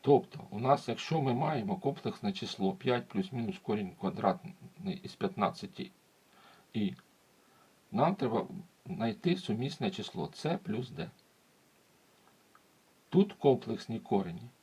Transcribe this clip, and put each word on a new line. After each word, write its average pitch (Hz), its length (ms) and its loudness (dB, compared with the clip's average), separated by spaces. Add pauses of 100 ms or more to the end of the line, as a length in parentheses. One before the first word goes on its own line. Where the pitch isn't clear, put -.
Тобто - 480 4
у 107 100 -6
нас, 127 280 4
якщо 151 340 0
ми 131 120 2
маємо 123 440 0
комплексне 107 560 -2
число 95 400 -2
п'ять 120 340 0
плюс-мінус 101 520 -4
корінь 104 360 -2
квадратний 95 600 0 (480)
із - 120 -12
п'ятнадцяти - 760 -2 (840)
і, 104 220 0 (960)
нам 156 240 2
треба 117 320 0 (380)
знайти 117 520 0
сумісне 123 540 -2
число 90 440 -6
С 170 280 -2
плюс 165 260 -4
Д. 165 220 -10 (2000)
Тут 196 240 6
комплексні 117 680 2
корені — 95 500 -2 (140)